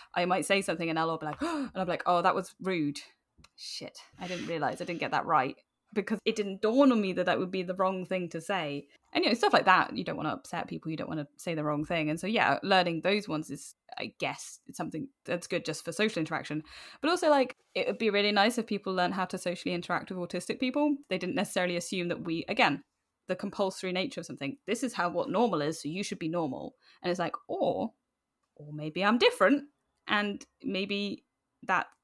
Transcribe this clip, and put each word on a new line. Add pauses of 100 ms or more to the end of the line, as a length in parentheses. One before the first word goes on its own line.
(140)
I
might
say
something
and
Ella
will
be
like,
<gasps>
and
I'm
like,
"Oh,
that
was
rude. (560)
Shit, (220)
I
didn't
realise,
I
didn't
get
that
right." (360)
Because
it
didn't
dawn
on
me
that
that
would
be
the
wrong
thing
to
say. (260)
And,
you
know,
stuff
like
that,
you
don't
wanna
upset
people,
you
don't
wanna
say
the
wrong
thing.
And
so,
yeah,
learning
those
ones
is, (200)
I
guess,
it's
something (180)
that's
good
just
for
social
interaction. (360)
But
also,
like, (220)
it
would
be
really
nice
if
people
learn
how
to
socially
interact
with
autistic
people. (120)
They
didn't
necessarily
assume
that
we,
again, (460)
the
compulsory
nature
of
something, (100)
this
is
how,
what
normal
is,
so
you
should
be
normal. (280)
And
it's
like, (100)
or, (640)
or
maybe
I'm
different, (460)
and (160)
maybe (440)
that (180)